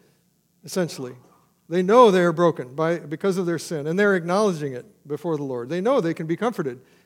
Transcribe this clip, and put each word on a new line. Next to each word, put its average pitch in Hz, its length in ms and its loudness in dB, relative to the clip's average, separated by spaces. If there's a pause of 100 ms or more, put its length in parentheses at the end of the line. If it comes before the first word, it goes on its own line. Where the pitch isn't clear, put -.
(640)
essentially. 143 500 -6 (540)
They 175 120 0
know 220 300 8
they 180 120 4
are 175 100 2
broken 147 420 0
by, 160 240 -2
because 170 380 -4
of 190 80 -2
their 170 120 -2
sin, 147 300 -8
and 165 100 -2
they're 202 200 4
acknowledging 170 560 -2
it 123 120 -12 (220)
before 151 300 -4
the 143 60 -8
Lord. 123 260 -8
They 170 100 -4
know 240 220 2
they 165 120 -2
can 160 140 -8
be 160 80 -2
comforted 165 460 -4 (240)